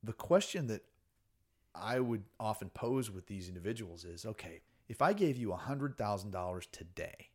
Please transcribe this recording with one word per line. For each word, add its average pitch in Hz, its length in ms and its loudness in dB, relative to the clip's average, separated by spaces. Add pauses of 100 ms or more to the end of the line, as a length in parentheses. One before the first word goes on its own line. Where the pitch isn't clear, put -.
The 113 120 -4
question 175 540 2
that 110 180 -2 (880)
I 110 240 0
would 117 240 0 (160)
often 107 300 0
pose 120 420 0
with 95 160 -10
these 92 200 -6
individuals 90 580 -4
is, 85 200 -10
Okay, - 360 -8 (260)
if 117 140 -2
I 175 120 8
gave 165 240 6
you 113 140 0
a 90 60 0
hundred 139 400 -2
thousand 104 340 0
dollars 90 400 -2
today - 640 -10